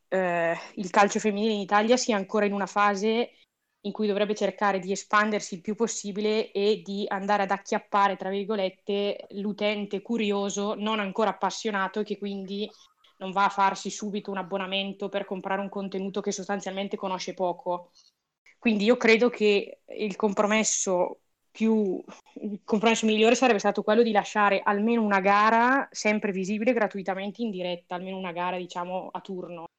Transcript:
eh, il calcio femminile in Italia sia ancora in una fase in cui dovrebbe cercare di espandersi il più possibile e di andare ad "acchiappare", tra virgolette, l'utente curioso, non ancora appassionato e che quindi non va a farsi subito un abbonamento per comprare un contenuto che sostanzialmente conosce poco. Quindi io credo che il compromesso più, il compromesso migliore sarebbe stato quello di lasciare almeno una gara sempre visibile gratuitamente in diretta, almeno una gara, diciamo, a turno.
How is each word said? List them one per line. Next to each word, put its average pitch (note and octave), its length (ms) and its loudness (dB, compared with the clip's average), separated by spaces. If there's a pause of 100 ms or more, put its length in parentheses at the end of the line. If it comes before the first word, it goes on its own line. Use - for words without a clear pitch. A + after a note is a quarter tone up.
eh, F3 500 0 (180)
il F#3+ 160 -6
calcio G#3 280 6
femminile G#3+ 340 0
in G#3 80 -2
Italia G#3 360 4
sia B3 180 0
ancora G3+ 300 0
in G3+ 80 0
una G3+ 140 -2
fase G#3 640 0 (540)
in G3+ 80 -6
cui G#3+ 140 -2
dovrebbe G3+ 280 0
cercare G3 440 0
di F#3 140 -4
espandersi G#3 600 0
il F3+ 80 -10
più G#3+ 140 -6
possibile G#3+ 800 -2
e G3+ 300 0
di G3 240 -6
andare G3+ 360 0
ad F#3+ 80 -2
"acchiappare", G3+ 640 0
tra F#3+ 140 -6
virgolette, G3+ 1000 -2
l'utente G#3 680 -4
curioso, G3+ 720 -2
non G#3+ 260 -2
ancora G3+ 280 0
appassionato G3 720 -2
e - 20 -2
che G#3 140 -4
quindi G3+ 500 -6 (520)
non F#3+ 120 -8
va F#3+ 140 2
a G3 60 2
farsi G3 400 0
subito G3+ 400 -6
un G3 80 -6
abbonamento F#3+ 720 -4
per G3+ 160 -4
comprare F#3+ 340 -4
un G3+ 80 -6
contenuto G3 540 -6
che G3+ 100 -2
sostanzialmente G3 640 -6
conosce F#3 380 -6
poco. F3 560 -4 (680)
Quindi G#3 260 0
io A#3+ 120 6
credo A3+ 320 6
che G#3 560 2
il G3+ 320 -6
compromesso G3+ 1040 0 (320)
più, A3 520 2 (380)
il G#3 240 -8
compromesso A3 400 2
migliore A3 300 6
sarebbe A#3+ 240 4
stato G3+ 240 0
quello G#3+ 200 4
di A3+ 100 4
lasciare G3+ 520 2
almeno A3 380 2
una G3+ 180 4
gara A3+ 720 4
sempre G#3+ 420 0
visibile G3+ 400 0
gratuitamente G3+ 720 -2
in A#3 80 -2
diretta, F3+ 460 -6
almeno F#3+ 200 -8
una F#3+ 160 -6
gara, F3+ 240 -4
diciamo, F3+ 560 -6
a F3+ 80 -8
turno. F3 460 -12 (120)